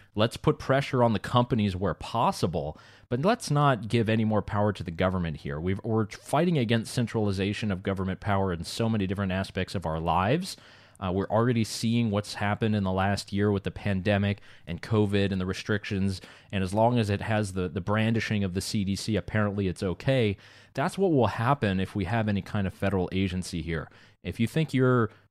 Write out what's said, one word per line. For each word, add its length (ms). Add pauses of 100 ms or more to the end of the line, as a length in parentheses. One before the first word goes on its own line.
(160)
Let's 200
put 220
pressure 460
on 80
the 80
companies 560
where 180
possible, 800 (320)
but 160
let's 240
not 380
give 220
any 160
more 180
power 300
to 100
the 80
government 480
here." 220
We've, 240
we're 220
fighting 520
against 340
centralization 800
of 140
government 340
power 340
in 120
so 240
many 180
different 240
aspects 460
of 100
our 140
lives. 560 (420)
Uh, 120
we're 180
already 360
seeing 460
what's 240
happened 420
in 80
the 80
last 400
year 180
with 120
the 80
pandemic 720 (260)
and 160
covid 500
and 80
the 60
restrictions. 720 (320)
And 100
as 120
long 240
as 100
it 140
has 320
the, 160
the 100
brandishing 640
of 80
the 80
C 240
D 120
C, 200
apparently 500
it's 160
okay. 540 (380)
That's 240
what 140
will 160
happen 520
if 140
we 100
have 240
any 140
kind 240
of 80
federal 380
agency 500
here. 260 (340)
If 160
you 80
think 280
you're 340 (220)